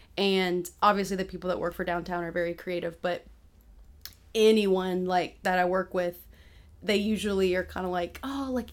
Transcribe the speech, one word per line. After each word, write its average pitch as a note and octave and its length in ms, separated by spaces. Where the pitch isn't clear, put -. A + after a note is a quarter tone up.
And F#3+ 520
obviously G3 320
the F#3 100
people F#3 220
that F3+ 120
work E3+ 140
for F#3 100
downtown F3 400
are E3+ 80
very F3 220
creative, E3+ 480
but F3 220
anyone, F#3+ 680
like, F3+ 380
that F#3 160
I F3+ 60
work F#3 280
with, F3 260
they G3+ 140
usually G3+ 580
are F3+ 80
kinda F#3 260
like, F3 340
"Oh, C4+ 280
like, A#3+ 220